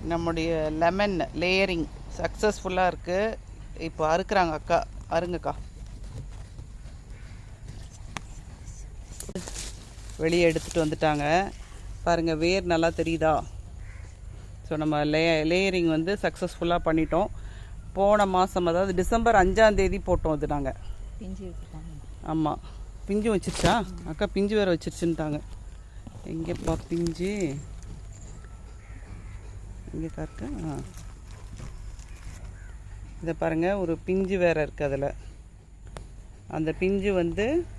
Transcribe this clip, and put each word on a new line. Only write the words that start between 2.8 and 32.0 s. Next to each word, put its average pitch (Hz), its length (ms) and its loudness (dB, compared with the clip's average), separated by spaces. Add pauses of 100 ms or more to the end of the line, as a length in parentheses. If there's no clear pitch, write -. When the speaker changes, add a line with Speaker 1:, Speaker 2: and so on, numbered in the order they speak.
Speaker 1:
இருக்கு. 190 520 0 (400)
இப்போ 160 380 2
அறுக்குறாங்க 185 340 4
அக்கா. 156 360 2 (240)
அருங்கக்கா. 165 420 0 (4000)
வெளியே 165 260 4
எடுத்துட்டு 165 420 4
வந்துட்டாங்க. 156 680 4 (520)
பாருங்க, 165 320 4
வேர் 175 300 4
நல்லா 165 240 4
தெரியுதா? 160 540 2 (1300)
So, 156 100 -2
நம்ம 151 260 2
லே-, 156 400 4
லேயரிங் 180 440 4
வந்து 165 340 2
சக்ஸஸ்ஃபுல்லா 175 640 0
பண்ணிட்டோம். 160 420 4 (680)
போன 202 340 6
மாசம், 185 400 4
அதாவது 180 280 4
டிசம்பர் 226 400 4
அஞ்சாம் 208 400 8
தேதி 190 240 4
போட்டோம் 160 360 2
இது 147 120 0
நாங்க. 143 280 0 (440)
Speaker 2:
பிஞ்சு 190 260 -8
வச்சுட்டாங்க. 165 840 -10
Speaker 1:
ஆமா. 156 260 2 (500)
பிஞ்சு 208 300 2
வச்சிருச்சா? 180 500 4 (200)
அக்கா 202 200 -2
பிஞ்சு 202 300 2
வேற 196 180 6
வச்சிருச்சுன்ட்டாங்க. 156 680 0 (840)
எங்கேப்பா 165 520 -2 (120)
பிஞ்சு? 170 680 0 (2250)
இங்க 160 240 -6
இருக்கா? 156 300 -8 (240)
ஆ. 139 40 -4 (2500)